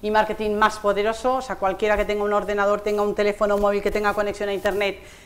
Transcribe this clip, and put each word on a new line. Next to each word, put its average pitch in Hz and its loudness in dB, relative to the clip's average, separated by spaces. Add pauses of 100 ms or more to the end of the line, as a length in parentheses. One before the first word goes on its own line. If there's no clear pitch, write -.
y 208 -2
marketing 214 0
más 214 2
poderoso, 214 0
o 262 -2
sea, 196 -6
cualquiera 196 0
que 202 2
tenga 208 -2
un 208 0
ordenador, 202 0
tenga 208 0
un 208 0
teléfono 208 2
móvil, 202 2
que 202 0
tenga 208 0
conexión 202 -2
a 202 -2
Internet, 196 -2 (260)